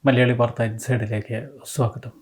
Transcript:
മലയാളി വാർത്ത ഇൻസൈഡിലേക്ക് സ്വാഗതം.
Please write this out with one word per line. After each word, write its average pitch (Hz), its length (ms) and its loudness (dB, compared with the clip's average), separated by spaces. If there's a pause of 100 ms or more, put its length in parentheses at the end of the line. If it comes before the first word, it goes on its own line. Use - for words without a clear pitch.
മലയാളി 123 340 6
വാർത്ത 117 300 0
ഇൻസൈഡിലേക്ക് 110 680 -4 (300)
സ്വാഗതം. - 540 -4